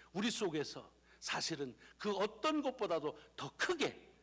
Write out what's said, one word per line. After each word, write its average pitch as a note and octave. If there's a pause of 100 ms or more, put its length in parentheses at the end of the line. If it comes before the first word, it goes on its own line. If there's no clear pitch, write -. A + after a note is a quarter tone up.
(120)
우리 G#3
속에서 D3+ (260)
사실은 C#3 (220)
그 G#3
어떤 A3
것보다도 F3 (160)
더 C#3+
크게 - (100)